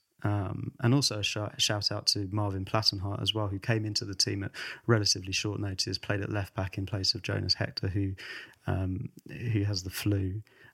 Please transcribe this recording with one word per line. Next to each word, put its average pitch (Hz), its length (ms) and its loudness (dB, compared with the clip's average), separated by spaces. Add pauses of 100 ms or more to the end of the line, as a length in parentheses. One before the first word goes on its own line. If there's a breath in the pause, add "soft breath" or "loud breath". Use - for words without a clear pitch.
(240)
Um, 104 560 -2
and 120 140 6
also 135 240 2
a 101 40 -2
sh-, 104 140 -2 (220)
shout 104 320 2
out 104 180 -4
to 101 220 0
Marvin 98 340 0
Plattenhart 101 560 0
as 101 140 0
well, 107 140 0
who 95 100 -4
came 110 260 2
into 104 200 -2
the 101 100 -6
team 101 300 2
at - 80 -6 (340 loud breath)
relatively 95 460 4
short 101 280 -2
notice, 95 380 -2
played 104 220 0
at 101 100 -4
left 101 240 -2
back 98 240 -2
in 98 80 -2
place 95 280 0
of - 80 -8
Jonas 101 320 0
Hector, - 340 -2
who, 98 240 0 (540 loud breath)
um, 92 440 0 (420)
who 101 120 2
has 101 180 -2
the 92 80 -8
flu. 98 500 0 (340 loud breath)